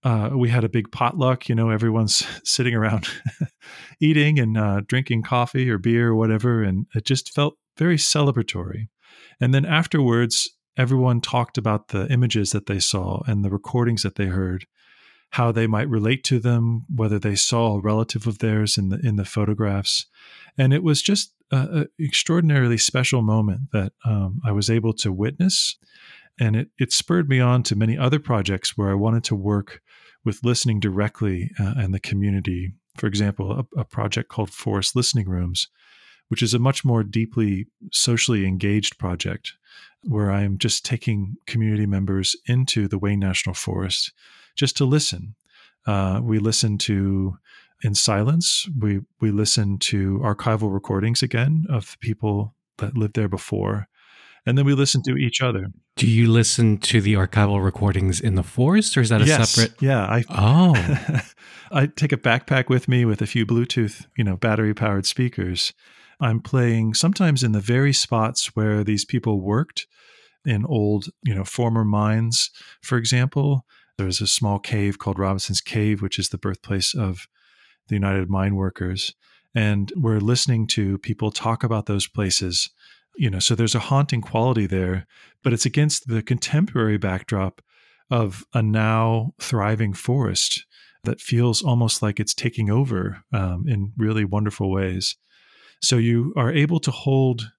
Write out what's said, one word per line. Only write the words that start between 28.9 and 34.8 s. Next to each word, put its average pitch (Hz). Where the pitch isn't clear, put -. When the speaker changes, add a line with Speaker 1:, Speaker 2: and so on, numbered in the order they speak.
Speaker 1:
wanted 113
to 110
work 101
with 107
listening 117
directly, 98
uh, 101
and 95
the 95
community. 98
For 113
example, 101
a, 131
a 101
project 110
called 104
Forest -